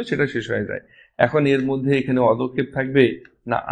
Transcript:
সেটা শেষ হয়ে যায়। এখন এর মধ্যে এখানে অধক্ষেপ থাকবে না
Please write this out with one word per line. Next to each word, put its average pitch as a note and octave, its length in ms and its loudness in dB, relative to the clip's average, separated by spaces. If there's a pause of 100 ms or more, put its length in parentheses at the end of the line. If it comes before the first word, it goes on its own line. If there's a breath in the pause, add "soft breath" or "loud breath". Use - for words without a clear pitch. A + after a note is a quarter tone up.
সেটা C#3+ 180 0
শেষ A#2 240 -4
হয়ে G#2+ 140 -2
যায়। - 180 -8 (360 soft breath)
এখন D3 260 0
এর C#3 240 2
মধ্যে C3+ 280 -2
এখানে B2+ 220 0
অধক্ষেপ B2+ 540 0
থাকবে C3+ 300 2 (440)
না A#2 100 0 (140)